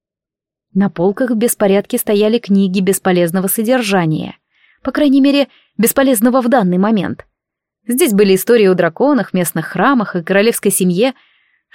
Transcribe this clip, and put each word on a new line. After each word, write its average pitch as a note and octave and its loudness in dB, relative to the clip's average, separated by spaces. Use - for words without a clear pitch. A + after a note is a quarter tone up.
На F#3+ 0
полках G3+ -2
в B3 -2
беспорядке G#3 0
стояли G#3+ 0
книги G3 0
бесполезного F#3 0
содержания. G3 -2
По C4+ -6
крайней C#4 2
мере, C#4 2
бесполезного B3 2
в A#3 -2
данный F3+ 2
момент. G3+ -2
Здесь B3+ 0
были F#3+ 4
истории A3 2
о F#3 4
драконах, F#3+ 0
местных F3 -4
храмах A3 -2
и F3 -4
королевской G3+ 0
семье. F#3+ 0